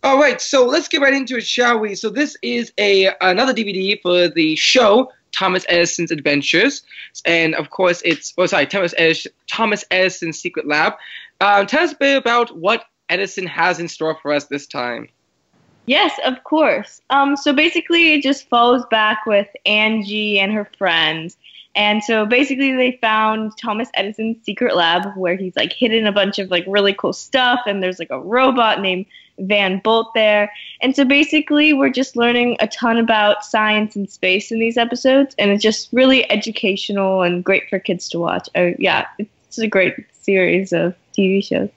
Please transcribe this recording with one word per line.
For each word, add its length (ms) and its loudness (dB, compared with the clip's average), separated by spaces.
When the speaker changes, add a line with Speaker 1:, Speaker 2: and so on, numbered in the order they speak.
Speaker 1:
All 160 4
right, 220 2
so 240 2
let's 240 0
get 140 0
right 100 4
into 240 -2
it, 100 -6
shall 320 2
we? 160 -4
So 140 -6
this 320 -2
is 380 -4
a 320 4
another 320 2
D 120 -2
V 100 -6
D 280 -2
for 260 2
the 280 0
show, 560 4
Thomas 360 -2
Edison's 420 0
Adventures. 720 0
And, 280 2
of 140 -6
course, 340 0
it's, 360 -4
oh, 80 2
sorry, 200 0
Thomas 280 -4
Edis-, 320 0
Thomas 440 -2
Edison's 500 -2
Secret 260 -8
Lab. 280 0
Um, 240 4
tell 180 2
us 80 -2
a 40 -16
bit 200 2
about 400 0
what 300 -2
Edison 360 -4
has 320 -2
in 100 -8
store 340 -4
for 100 -4
us 140 -2
this 200 -8
time. 400 -8
Speaker 2:
Yes, 400 0
of 200 -4
course. 680 0
Um, 260 2
so 160 -2
basically, 640 2
it 80 0
just 260 -2
follows 420 2
back 360 0
with 220 2
Angie 760 0
and 140 -2
her 240 -6
friends. 580 -2
And 260 0
so 220 0
basically, 500 0
they 280 0
found 560 -2
Thomas 340 -6
Edison's 520 -6
secret 320 -2
lab 380 0
where 220 -4
he's, 200 -8
like, 180 -4
hidden 320 0
a 60 0
bunch 260 0
of, 120 -6
like, 160 -2
really 280 2
cool 180 -4
stuff. 540 0
And 160 -4
there's, 160 -4
like, 120 -12
a 80 -6
robot 640 2
named 240 -2
Van 400 0
Bolt 360 0
there. 380 2
And 120 0
so 80 2
basically, 720 2
we're 160 2
just 260 -4
learning 460 0
a 60 0
ton 320 -2
about 440 2
science 540 0
and 140 -6
space 420 -2
in 60 -4
these 180 0
episodes, 600 2
and 120 2
it's 120 2
just 300 0
really 380 4
educational 920 -2
and 200 0
great 280 0
for 80 -2
kids 320 -6
to 80 -6
watch. 360 -4
Uh, 240 2
yeah, 280 0
it's 380 -12
a 100 -2
great 280 2
series 600 0
of 200 -2
T 140 0
V 120 2
shows. 360 -4